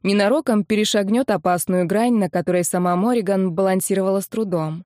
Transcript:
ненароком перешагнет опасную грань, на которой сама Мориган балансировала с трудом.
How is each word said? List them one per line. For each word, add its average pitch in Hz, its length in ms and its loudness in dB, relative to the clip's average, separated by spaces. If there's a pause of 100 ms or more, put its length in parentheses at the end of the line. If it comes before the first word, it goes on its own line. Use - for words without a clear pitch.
ненароком 208 600 2
перешагнет 214 640 0
опасную 180 560 0
грань, 226 300 0
на 190 140 0
которой 175 340 0
сама 180 320 0
Мориган 196 560 0
балансировала 190 720 0
с - 60 -12
трудом. 175 580 -4